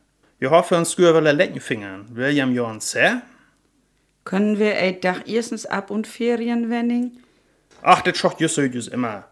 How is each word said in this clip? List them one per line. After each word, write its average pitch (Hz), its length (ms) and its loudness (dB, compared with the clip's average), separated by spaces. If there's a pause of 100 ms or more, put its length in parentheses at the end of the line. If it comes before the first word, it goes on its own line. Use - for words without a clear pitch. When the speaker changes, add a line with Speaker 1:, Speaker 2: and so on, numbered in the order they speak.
(400)
Speaker 1:
Wir 131 100 0
hoffen, 170 280 6
uns - 140 0
Skür 170 220 6
will 156 120 4
er 147 60 4
lecken 160 280 0
fingern. 101 520 -8
William 131 420 0
Johann, 113 260 -4
sä? 196 420 0 (1000)
Speaker 2:
Können 208 340 0
wir 214 180 2
ei 185 160 0
Dach 180 340 -4
erstens 226 400 -4
ab - 240 -6
und 214 160 -4
Ferien, 233 640 -2
Wenning? 240 480 -2 (640)
Speaker 1:
Ach, 180 200 4
das 175 160 0
schaut - 220 0
just 156 140 0
so 147 80 0
just 123 260 -4
immer. 113 440 -6